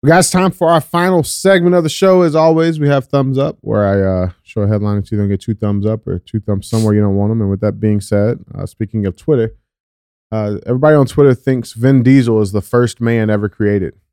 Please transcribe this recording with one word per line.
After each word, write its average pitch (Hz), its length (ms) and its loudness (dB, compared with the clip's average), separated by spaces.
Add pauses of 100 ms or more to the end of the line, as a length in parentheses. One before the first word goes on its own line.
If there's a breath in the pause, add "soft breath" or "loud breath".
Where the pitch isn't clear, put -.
We 135 60 0
got 170 160 4
time 185 260 0
for - 180 -2
our 165 140 2
final 175 400 0
segment 180 520 2
of 175 80 2
the 156 60 -2
show. 185 340 2
As 160 120 0
always, 160 440 2
we 147 100 0
have 139 180 0
Thumbs 135 320 -2
Up, 139 240 -4
where 104 240 0
I, 95 400 0
uh, 90 40 -4 (120)
show - 200 -6
a 101 60 0
headline 104 280 -2
and 101 80 -2
it's - 80 -10
either 104 100 -2
gonna 101 100 -2
get 98 80 -4
two 110 140 -6
thumbs 101 320 -4
up 110 200 -4
or 92 120 -6
two - 220 -8
thumbs 98 280 -6
somewhere 110 260 0
you 104 60 2
don't 101 160 0
want 101 140 0
'em. 113 100 -2
And 101 100 -2
with 98 100 -4
that 104 200 -4
being 104 220 0
said, 104 420 -2 (100)
uh, 92 120 -10
speaking 104 400 -6
of 92 100 -6
Twitter, 117 380 -2 (760)
uh, 104 360 -4
everybody 143 300 2
on 139 100 4
Twitter 143 260 4
thinks 127 400 -4
Vin 127 300 2
Diesel 120 400 4
is 98 100 -4
the 104 80 -2
first 120 400 -2
man 117 300 0
ever 104 180 -2
created 104 460 -2 (180)